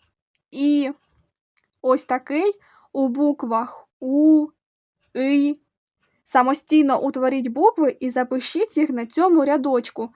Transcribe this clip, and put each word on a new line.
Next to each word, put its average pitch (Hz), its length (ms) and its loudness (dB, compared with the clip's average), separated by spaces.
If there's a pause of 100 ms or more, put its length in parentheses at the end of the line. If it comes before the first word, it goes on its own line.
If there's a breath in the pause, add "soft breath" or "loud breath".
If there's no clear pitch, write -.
(520)
І. 285 400 0 (880)
Ось 262 240 0
такий 285 480 -2 (400 soft breath)
у 269 140 -2
буквах 247 840 -4 (100)
У, 302 480 4 (680)
И. 285 400 0 (680)
Самостійно 269 800 2
утворіть 262 460 -4
букви 294 520 0
і 254 100 -4
запишіть 254 680 -4
їх 302 120 0
на 240 160 -6
цьому 320 400 2
рядочку. 262 720 -2